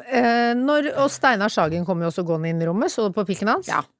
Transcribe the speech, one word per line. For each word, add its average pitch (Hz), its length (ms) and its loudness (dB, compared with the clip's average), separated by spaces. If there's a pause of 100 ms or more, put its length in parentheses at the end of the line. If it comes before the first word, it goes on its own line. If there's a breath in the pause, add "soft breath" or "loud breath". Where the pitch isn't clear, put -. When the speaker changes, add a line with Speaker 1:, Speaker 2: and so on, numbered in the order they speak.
Speaker 1:
eh, 240 480 2
når, 294 420 2
og 277 140 2
Steinar 214 400 2
Sagen 170 340 0
kom 170 160 -2
jo 170 80 -2
også 180 160 -4
gående 165 240 -2
inn 165 120 -2
i 165 60 0
rommet, 226 240 0
så 220 160 -2
du 180 60 -4
på 208 120 -2
pikken 196 240 -2
hans? 359 180 0
Speaker 2:
Ja, - 140 -2 (180)